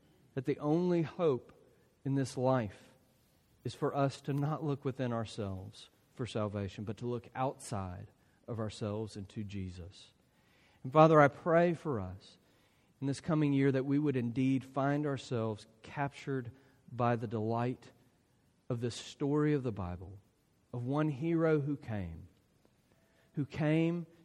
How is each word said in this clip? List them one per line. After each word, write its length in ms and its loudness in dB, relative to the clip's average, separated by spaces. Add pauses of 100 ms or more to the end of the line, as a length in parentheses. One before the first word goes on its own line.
(340)
That 100 -6
the 140 0
only 420 2
hope 540 0 (500)
in 120 0
this 200 -2
life 400 2 (880)
is 100 -6
for 200 -2
us 280 0
to 100 -6
not 320 -2
look 200 -4
within 280 -2
ourselves 760 -6 (260)
for 120 -6
salvation, 580 -4
but 140 -6
to 80 -6
look 280 -6
outside 760 -6 (380)
of 100 -6
ourselves 580 -6
and 140 -10
to 140 -8
Jesus. 680 -12 (720)
And 100 -8
Father, 280 10
I 80 10
pray 460 4
for 260 -4
us 380 -12 (640)
in 60 -4
this 140 -4
coming 320 2
year 200 4
that 120 0
we 140 2
would 180 0
indeed 480 0
find 420 0
ourselves 600 -4 (160)
captured 680 -6 (440)
by 220 2
the 100 -6
delight 580 -2 (840)
of 120 -4
this 140 -4
story 600 0
of 80 0
the 100 -2
Bible, 460 -8 (540)
of 120 -6
one 240 0
hero 520 2
who 160 -2
came, 480 -6 (1120)
who 100 -2
came 600 0 (180)